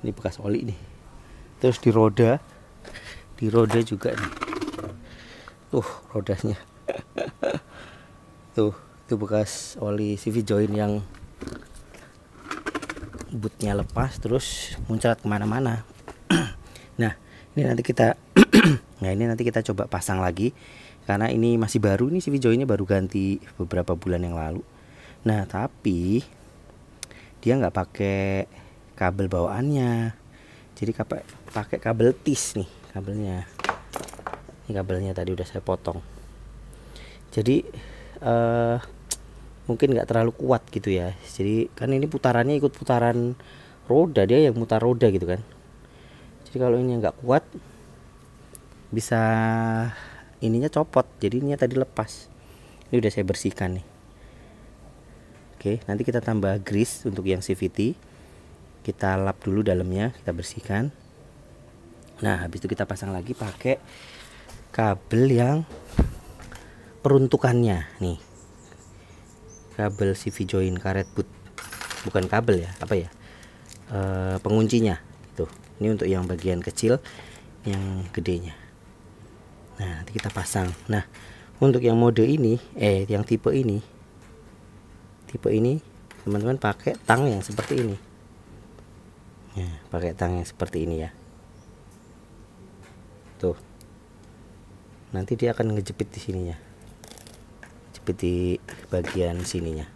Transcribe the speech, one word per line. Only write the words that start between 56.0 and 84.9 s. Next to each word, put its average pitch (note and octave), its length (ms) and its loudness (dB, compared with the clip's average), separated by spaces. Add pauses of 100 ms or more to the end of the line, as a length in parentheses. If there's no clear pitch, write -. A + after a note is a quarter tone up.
kita A#2+ 180 0
tambah G2+ 400 0
grease G#2+ 460 0
untuk G2 180 -4
yang F#2+ 160 0
C F#2+ 160 -2
V F#2 140 -2
T. - 60 -6 (1080)
Kita F#2+ 340 0
lap G2 240 -2
dulu G2+ 220 0
dalamnya, F#2+ 500 0
kita - 220 -8
bersihkan. G#2 560 -4 (1300)
Nah, G2 240 0
habis E2+ 180 -8
itu F#2 60 -6
kita G2 160 -4
pasang G2 260 -6
lagi F#2+ 220 -6
pakai B2 480 -2 (880)
kabel A2+ 640 2
yang B2 240 4 (1400)
peruntukannya A#2+ 880 4 (160)
nih. F2 140 -2 (1600)
Kabel G2+ 320 0
C F#2+ 160 -4
V G2 160 -4
join F#2+ 320 0
karet F#2+ 400 -2
boot. G2+ 100 -2 (800)
Bukan F#2 240 0
kabel G#2+ 400 2
ya, - 20 -10 (140)
apa G2 160 0
ya? E2 80 -8 (800)
Eh, F#2+ 560 -2
penguncinya. G#2+ 560 4 (320)
Tuh, E2+ 160 -4 (320)
ini G#2+ 160 0
untuk F#2 80 -2
yang F2+ 240 0
bagian F2+ 320 -2
kecil, A2+ 400 0 (640)
yang F#2+ 480 -4
gedenya. F2 400 -4 (1200)
Nah, F2+ 260 -8
nanti G2 140 -14
kita G#2 160 -6
pasang. F#2 400 -2 (160)
Nah, G#2+ 160 0 (560)
untuk B2+ 240 4
yang A#2 160 6
mode A#2 240 6
ini, A#2+ 400 4 (160)
eh, G2 320 4
yang G#2 160 0
tipe A#2 240 2
ini, A#2+ 320 0 (1400)